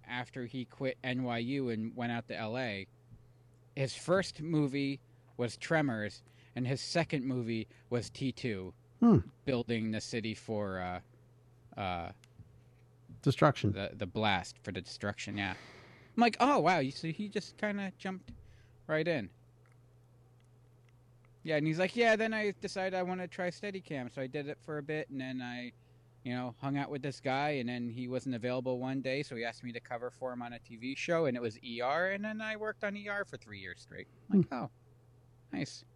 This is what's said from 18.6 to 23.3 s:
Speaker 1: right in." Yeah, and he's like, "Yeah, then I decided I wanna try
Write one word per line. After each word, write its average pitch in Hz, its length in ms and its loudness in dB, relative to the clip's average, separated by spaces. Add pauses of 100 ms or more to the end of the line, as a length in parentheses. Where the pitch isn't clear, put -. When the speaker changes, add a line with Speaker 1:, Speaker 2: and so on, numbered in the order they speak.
Speaker 1:
right 156 200 2
in." 135 220 0 (2250)
Yeah, 160 140 2
and 147 100 4
he's 160 120 2
like, 185 160 2
"Yeah, 226 220 6
then 220 160 2
I 208 280 0
decided 190 340 -2
I 185 80 2
wanna 180 260 -2
try 180 220 -2